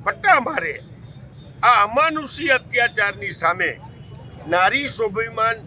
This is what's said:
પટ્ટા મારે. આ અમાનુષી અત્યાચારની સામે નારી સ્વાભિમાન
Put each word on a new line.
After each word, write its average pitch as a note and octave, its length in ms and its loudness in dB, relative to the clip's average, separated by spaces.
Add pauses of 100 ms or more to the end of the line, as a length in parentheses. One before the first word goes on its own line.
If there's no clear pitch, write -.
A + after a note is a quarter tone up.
પટ્ટા F#4+ 400 2
મારે. E3+ 320 -4 (880)
આ A#3 220 6
અમાનુષી D4+ 680 0
અત્યાચારની A3 800 0
સામે F3 380 0 (760)
નારી G3+ 420 2
સ્વાભિમાન A3+ 760 -2